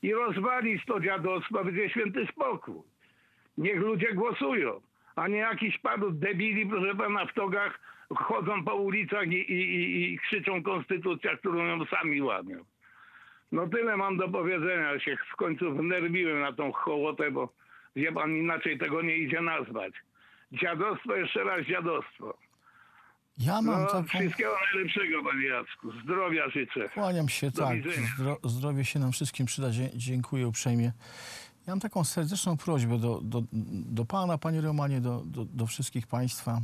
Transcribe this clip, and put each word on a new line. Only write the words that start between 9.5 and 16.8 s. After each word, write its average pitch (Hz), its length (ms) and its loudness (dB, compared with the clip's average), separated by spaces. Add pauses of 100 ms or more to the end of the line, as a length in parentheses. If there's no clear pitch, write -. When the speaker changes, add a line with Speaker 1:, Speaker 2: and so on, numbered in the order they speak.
Speaker 1:
i, 180 220 0
i, 180 380 2
i 165 60 -6
krzyczą: 190 440 -2
„Konstytucja”, 175 760 0
którą 170 300 0
ją 165 180 0
sami 151 380 0
łamią. 92 420 -2 (880)
No, 170 160 0
tyle 226 280 2
mam 196 200 2
do 180 120 0
powiedzenia, 170 680 0
się 135 180 -2 (160)
w - 40 -12
końcu 165 380 0
wnerwiłem 170 680 2
na 143 120 0
tą 135 200 -2
hołotę, 151 580 0